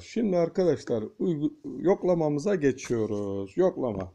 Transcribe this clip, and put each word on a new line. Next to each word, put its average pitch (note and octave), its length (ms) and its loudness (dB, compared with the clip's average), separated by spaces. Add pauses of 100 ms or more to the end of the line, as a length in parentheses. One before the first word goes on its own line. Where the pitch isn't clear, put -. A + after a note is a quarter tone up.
Şimdi G#3 300 0
arkadaşlar, E3 680 0 (160)
uygu-, D3+ 340 0 (260)
yoklamamıza E3+ 760 2
geçiyoruz. G#2+ 1000 -2
Yoklama B2 580 0